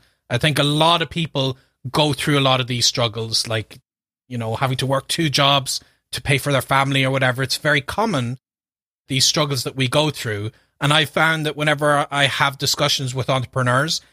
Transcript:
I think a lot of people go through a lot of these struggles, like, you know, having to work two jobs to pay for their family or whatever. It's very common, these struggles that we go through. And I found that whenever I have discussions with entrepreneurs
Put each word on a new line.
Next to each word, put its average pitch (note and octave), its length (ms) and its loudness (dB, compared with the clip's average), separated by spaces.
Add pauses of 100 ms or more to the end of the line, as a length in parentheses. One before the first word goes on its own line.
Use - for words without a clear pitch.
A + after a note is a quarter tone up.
(280)
I B2 80 -2
think D3 220 0
a D3+ 40 4
lot D#3+ 380 4
of E3 80 -4
people C3+ 480 -4 (340)
go D3+ 220 2
through C#3+ 260 0
a - 20 2
lot C3 200 2
of B2 60 -4
these A#2+ 180 -2
struggles, A2+ 640 -2
like, A2 300 -6 (500)
you B2 100 -8
know, A2 180 -4
having C3 220 -2
to C3 80 -2
work C3+ 220 -2
two E3 200 0
jobs C#3 520 0 (320)
to - 100 -8
pay C#3+ 160 0
for C#3+ 140 -2
their C3 100 2
family C#3 420 2
or C3 60 0
whatever. C3 320 0
It's - 160 -2
very D3 220 0
common, C#3 580 -2 (680)
these C3 160 0
struggles C#3+ 400 0
that B2+ 120 -8
we C3 120 0
go D3+ 220 2
through. G#2+ 400 -6 (300)
And C#3+ 120 2
I D#3 120 4
found D#3+ 400 2
that D3 120 -4
whenever D3 540 2
I C#3+ 140 0
have C#3 320 0
discussions C3+ 580 -2
with B2+ 140 -4
entrepreneurs C3 720 0 (120)